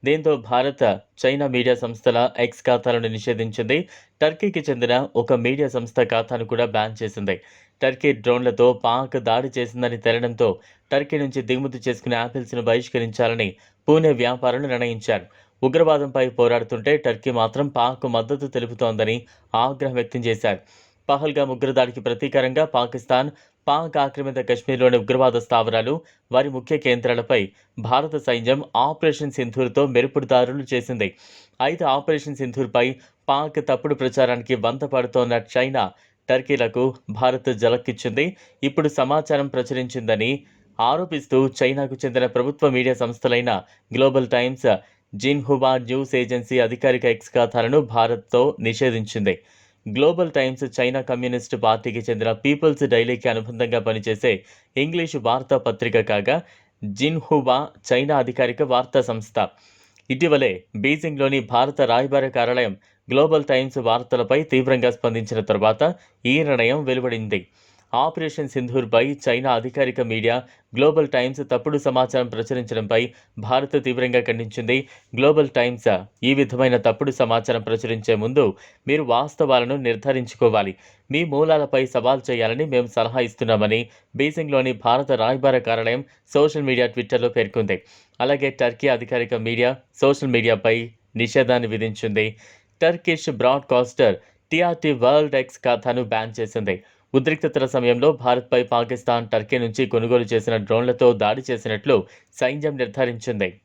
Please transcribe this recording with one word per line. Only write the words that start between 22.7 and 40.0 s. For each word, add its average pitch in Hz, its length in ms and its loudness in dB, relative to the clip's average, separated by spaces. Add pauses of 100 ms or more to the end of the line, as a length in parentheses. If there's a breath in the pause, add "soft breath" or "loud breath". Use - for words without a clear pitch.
పాక్ 156 340 0
ఆక్రమిత 135 360 -4 (100)
కశ్మీర్లోని 123 480 2
ఉగ్రవాద 123 360 4
స్థావరాలు, 117 680 0 (320 soft breath)
వారి 135 240 2
ముఖ్య 127 220 -4
కేంద్రాలపై 120 680 0 (300 soft breath)
భారత 135 380 0 (100)
సైన్యం 123 380 0 (120)
ఆపరేషన్ 147 640 0
సింధూర్తో 127 480 0
మెరుపుడు 127 400 0
దాడులు 127 480 2
చేసింది. 117 340 -4 (520 loud breath)
అయితే 165 240 -2
ఆపరేషన్ 143 560 -2
సింధూర్పై 123 460 -2 (420 soft breath)
పాక్ 147 400 -2
తప్పుడు 139 260 0
ప్రచారానికి 123 600 0
వంత 120 300 -2
పాడుతోన్న 123 560 0 (160)
చైనా, 127 340 0 (380 soft breath)
టర్కీలకు 127 680 0 (160)
భారత్ 127 400 -2 (140)
జలక్కిచ్చింది. 123 720 -2 (260 soft breath)
ఇప్పుడు 139 260 0
సమాచారం 143 600 0
ప్రచురించిందని 123 920 -2 (380 soft breath)